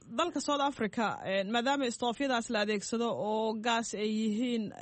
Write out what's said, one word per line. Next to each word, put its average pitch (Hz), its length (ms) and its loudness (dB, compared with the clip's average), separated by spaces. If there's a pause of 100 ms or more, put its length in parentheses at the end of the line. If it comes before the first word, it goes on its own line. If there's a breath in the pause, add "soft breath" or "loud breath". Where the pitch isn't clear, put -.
Dalka 294 340 -2
South 285 220 0
Africa, 233 440 0 (200)
een, 190 240 0
maadaama 254 360 2
istoofyadaas 240 640 0
la 214 120 2
adeegsado 214 480 0
oo 214 480 0
gaas 226 360 0
ay 208 140 0
yihiin, 220 600 0 (120)